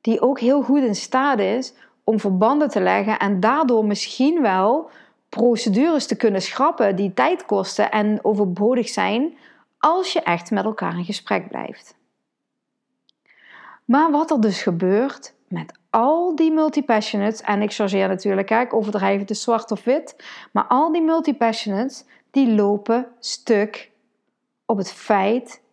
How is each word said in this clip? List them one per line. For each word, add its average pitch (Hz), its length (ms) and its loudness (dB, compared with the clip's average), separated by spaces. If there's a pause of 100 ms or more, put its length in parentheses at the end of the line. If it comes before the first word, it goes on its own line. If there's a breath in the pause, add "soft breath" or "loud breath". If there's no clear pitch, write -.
Die 226 200 0
ook 254 200 0
heel 262 220 2
goed 277 200 2
in 220 120 0
staat 262 440 -2
is 208 360 -2 (300 soft breath)
om 220 160 0
verbanden 220 480 2
te 214 120 -2
leggen 196 380 0
en 196 220 0
daardoor 240 440 2
misschien 262 580 0
wel 214 480 2 (380 loud breath)
procedures 240 760 2
te - 100 0
kunnen 196 260 2
schrappen 226 540 0
die 190 180 -2
tijd 302 320 0
kosten 202 440 0
en 214 340 0
overbodig 208 640 0
zijn 214 480 -2 (420 soft breath)
als 359 340 0
je - 100 -2
echt 175 280 -4
met 196 140 -2
elkaar 196 340 -4
in 175 60 -6
gesprek 202 440 -6
blijft. - 500 -14 (1900 loud breath)
Maar 302 220 4
wat 302 200 0
er 285 100 2
dus 214 220 0
gebeurt 190 720 -2 (120)
met 165 320 -10 (120)
al 311 460 2
die 320 160 2
multipassionates, 226 880 0
en 208 220 -2
ik 208 100 -2
chargeer 196 360 0
natuurlijk, 190 400 -2
hè, 220 120 2
ik 247 140 -4
overdrijf 202 440 0
het, 196 100 -6
dus 208 140 -6
zwart 226 280 -2
of 214 140 -6
wit, 277 320 -2 (360 loud breath)
maar - 120 0
al 311 280 2
die 330 100 0
multipassionates, 247 1000 -2 (260 soft breath)
die 254 240 4
lopen 208 520 2 (120)
stuk - 720 -2 (760)
op 220 100 0
het 190 160 -6
feit 214 680 -2 (120)